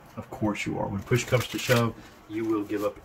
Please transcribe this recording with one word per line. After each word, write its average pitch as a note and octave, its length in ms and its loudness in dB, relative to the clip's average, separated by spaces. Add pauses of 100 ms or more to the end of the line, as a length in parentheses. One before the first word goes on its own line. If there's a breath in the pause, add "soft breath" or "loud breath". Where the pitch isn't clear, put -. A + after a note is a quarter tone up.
(160)
Of - 140 -12
course - 360 -2
you - 120 -2
are. - 80 -2
When G2 160 -4
push - 220 2
comes A#2+ 240 2
to A2 100 -6
shove, A#2 360 4 (340 loud breath)
you A2 160 -4
will G#2+ 200 2
give G#2 200 -2
up - 200 -2